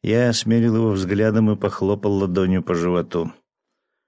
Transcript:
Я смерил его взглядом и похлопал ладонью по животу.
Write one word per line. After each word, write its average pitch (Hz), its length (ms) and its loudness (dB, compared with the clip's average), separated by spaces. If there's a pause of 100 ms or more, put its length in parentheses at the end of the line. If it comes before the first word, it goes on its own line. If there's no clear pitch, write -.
Я 117 300 2
смерил 113 420 2
его 113 160 2
взглядом 104 600 0
и 101 40 0
похлопал 101 580 -2
ладонью 92 480 0
по 90 140 -4
животу. 85 580 -2 (760)